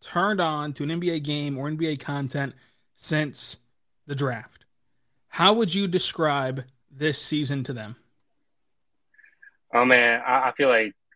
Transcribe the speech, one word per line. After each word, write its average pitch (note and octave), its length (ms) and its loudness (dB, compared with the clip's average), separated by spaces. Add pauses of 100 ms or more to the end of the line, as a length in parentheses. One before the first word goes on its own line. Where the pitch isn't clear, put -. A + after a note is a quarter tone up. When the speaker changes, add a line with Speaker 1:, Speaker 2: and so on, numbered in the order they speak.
Speaker 1:
turned G3 380 0
on D3+ 320 -2
to C#3 100 -10
an D3 100 -4
N E3+ 100 -4
B F3 80 -2
A E3 100 -2
game D3 380 -4
or C3+ 100 -6
N D#3 80 -4
B D#3+ 120 -2
A D3+ 100 -2
content C#3 560 -4 (420)
since - 600 -4 (500)
the C#3+ 80 -6
draft. B2+ 480 -6 (640)
How F3+ 240 4
would G#3+ 240 2
you G3 140 0
describe C#3+ 760 0 (260)
this D3 320 -2
season C#3+ 440 -2
to C#3 80 -6
them? A2 240 -12 (1800)
Speaker 2:
Oh, A#2+ 100 6
man, A#2+ 420 6
I, C3 220 2
I B2 80 0
feel C#3 140 4
like A2 260 2 (200)